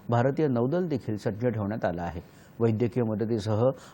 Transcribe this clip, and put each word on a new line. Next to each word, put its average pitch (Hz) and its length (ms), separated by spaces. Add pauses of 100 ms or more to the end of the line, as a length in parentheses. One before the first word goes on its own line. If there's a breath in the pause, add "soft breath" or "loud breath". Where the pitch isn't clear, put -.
भारतीय 135 400
नौदल 135 400
देखील 117 300
सज्ज 110 280
ठेवण्यात 110 380
आलं 87 180
आहे. 82 180 (380 loud breath)
वैद्यकीय 113 440
मदतीसह 110 680 (240 loud breath)